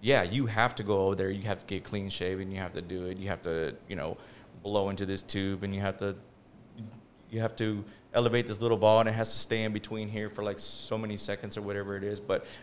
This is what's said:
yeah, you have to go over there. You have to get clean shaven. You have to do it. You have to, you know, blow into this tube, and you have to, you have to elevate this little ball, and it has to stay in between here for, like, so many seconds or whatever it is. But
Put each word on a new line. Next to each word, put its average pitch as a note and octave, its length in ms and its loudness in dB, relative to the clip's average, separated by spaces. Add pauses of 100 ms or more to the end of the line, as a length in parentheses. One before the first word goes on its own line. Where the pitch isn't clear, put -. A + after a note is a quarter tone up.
yeah, A#2+ 220 6
you A#2 240 2
have A2 300 4
to A2 60 -4
go G2+ 180 4
over G2 140 4
there. F#2+ 160 0
You G2 120 -4
have G2+ 160 -2
to - 80 -18
get G2 180 -4
clean G2+ 240 -4
shaven. F#2+ 420 -4
You F#2+ 100 -6
have F2+ 120 -6
to F2 80 -8
do F2+ 240 -6
it. F#2+ 140 -6
You F#2+ 100 -6
have F2 140 -4
to, D#2+ 320 -2 (120)
you F#2+ 100 -8
know, D#2+ 200 -4 (460)
blow G2+ 260 2
into G2 160 -2
this F#2+ 180 -2
tube, G2 400 -2
and G2 120 -2
you G2 80 -2
have G2 160 -2
to, G2+ 180 -2 (1120)
you A2+ 120 -4
have A2+ 160 0
to G#2+ 280 0 (280)
elevate A#2 320 4
this G#2+ 160 -4
little A#2 160 4
ball, G#2+ 220 8
and A2+ 100 6
it A2 40 2
has A2 200 0
to - 60 2
stay A2+ 240 0
in G#2+ 100 -2
between G#2+ 360 -6
here G#2+ 200 -4
for, G#2 140 -8
like, G#2 160 -2
so - 400 -4
many G#2+ 180 -4
seconds G2+ 400 -4
or G#2 60 -4
whatever G2+ 340 -4
it G2 60 -6
is. G2+ 180 -2
But - 240 0 (180)